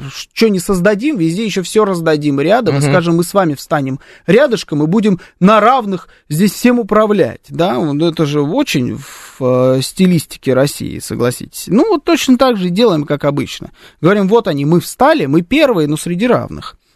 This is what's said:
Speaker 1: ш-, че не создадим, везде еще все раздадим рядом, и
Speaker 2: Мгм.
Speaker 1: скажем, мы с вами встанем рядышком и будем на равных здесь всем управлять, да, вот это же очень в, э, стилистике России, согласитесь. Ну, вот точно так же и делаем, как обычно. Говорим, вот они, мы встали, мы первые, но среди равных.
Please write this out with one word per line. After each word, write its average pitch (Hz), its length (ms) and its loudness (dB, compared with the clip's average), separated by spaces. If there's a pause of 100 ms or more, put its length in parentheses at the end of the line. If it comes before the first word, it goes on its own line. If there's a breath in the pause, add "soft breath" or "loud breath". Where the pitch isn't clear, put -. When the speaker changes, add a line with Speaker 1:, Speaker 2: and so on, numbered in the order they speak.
(120)
Speaker 1:
ш-, - 220 -16
че 226 140 2
не 196 120 2
создадим, 208 580 0
везде 170 280 -2
еще 190 160 -4
все 214 240 0
раздадим 156 560 -2
рядом, 185 340 0
и 139 40 0
Speaker 2:
Мгм. 147 100 0
Speaker 1:
скажем, 170 280 2
мы 175 60 0
с - 120 -6
вами 175 180 2
встанем 135 460 -4 (260 loud breath)
рядышком 202 580 2
и 156 40 0
будем 196 320 2 (200 loud breath)
на 214 200 4
равных 208 500 0 (180 soft breath)
здесь 175 260 0
всем 247 260 2
управлять, 208 680 0
да, 170 280 -2
вот 151 240 -2
это 165 240 0
же 147 160 -2
очень 143 560 -2
в, - 440 -16
э, 131 420 2
стилистике 175 720 0
России, 131 420 -2
согласитесь. - 720 -8
Ну, 233 240 2
вот 330 120 -2
точно 269 360 2
так 254 180 2
же 185 100 -2
и 180 40 -2
делаем, 180 320 2
как 147 220 -4
обычно. 143 440 -4 (320 soft breath)
Говорим, 196 260 2
вот 220 200 2
они, 143 180 -2
мы 165 140 4
встали, 254 480 0
мы 160 160 2
первые, 240 440 2
но 151 100 -2
среди 175 280 -4
равных. 120 520 -4 (180)